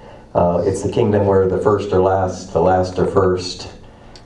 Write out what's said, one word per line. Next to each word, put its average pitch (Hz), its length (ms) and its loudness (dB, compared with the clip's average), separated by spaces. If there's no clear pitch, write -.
Uh, 87 320 0
it's 95 160 -2
the 101 80 -4
kingdom 104 380 2
where 95 200 4
the 92 120 -2
first 101 340 0
are 92 80 4
last, 95 520 -2
the 82 80 2
last 92 360 0
are - 80 0
first, - 640 -2